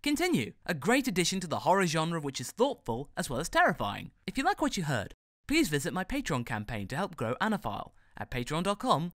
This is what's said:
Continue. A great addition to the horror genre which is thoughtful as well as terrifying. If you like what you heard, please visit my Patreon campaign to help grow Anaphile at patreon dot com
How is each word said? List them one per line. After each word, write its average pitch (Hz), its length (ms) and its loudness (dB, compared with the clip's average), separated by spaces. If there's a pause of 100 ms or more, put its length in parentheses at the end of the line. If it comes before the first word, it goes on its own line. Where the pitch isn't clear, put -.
Continue. 294 520 2 (120)
A 180 80 -2
great 220 360 2
addition 180 320 0
to 180 60 -6
the 127 120 -2
horror 185 260 6
genre 160 360 0
which 139 180 -6
is 123 120 -8
thoughtful 175 640 0
as - 120 -4
well 127 120 -2
as 131 80 -4
terrifying. 226 640 0 (140)
If - 120 -4
you 262 80 0
like 403 160 0
what 285 160 0
you 185 60 -2
heard, 131 300 -2 (340)
please 311 200 4
visit 151 260 0
my 185 120 -2
Patreon 156 400 -2
campaign 107 420 -4
to 131 80 -6
help 170 220 -4
grow 120 240 -2
Anaphile 170 500 -2 (260)
at - 140 -10
patreon 143 320 -2
dot 202 160 -2
com 175 360 2